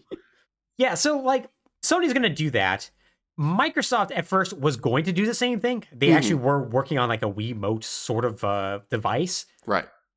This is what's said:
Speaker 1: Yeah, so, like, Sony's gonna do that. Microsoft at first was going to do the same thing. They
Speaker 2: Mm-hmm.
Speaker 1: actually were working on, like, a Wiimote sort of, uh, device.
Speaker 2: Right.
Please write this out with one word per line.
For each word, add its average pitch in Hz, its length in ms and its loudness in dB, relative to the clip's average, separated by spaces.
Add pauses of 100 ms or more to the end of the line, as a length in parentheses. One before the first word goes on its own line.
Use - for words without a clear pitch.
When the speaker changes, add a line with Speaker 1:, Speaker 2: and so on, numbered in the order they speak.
(760)
Speaker 1:
Yeah, 240 180 2
so, 294 240 0
like, 262 300 0 (360)
Sony's 330 280 2
gonna 240 160 2
do 151 220 -2
that. 98 400 0 (480)
Microsoft 214 800 0
at 170 100 -4
first 190 300 0
was 139 200 0
going 127 280 0
to 185 80 -2
do 196 140 0
the 233 80 -2
same 247 260 -2
thing. 240 320 -2
They 131 160 2
Speaker 2:
Mm-hmm. 160 80 10
Speaker 1:
actually 135 200 4
were 135 260 2
working 127 360 0
on, 120 100 2
like, 113 140 -2
a 107 80 0
Wiimote 110 540 -4
sort - 400 -2
of, 110 200 -4
uh, 101 360 -2 (100)
device. 120 560 -2 (200)
Speaker 2:
Right. 98 200 0 (300)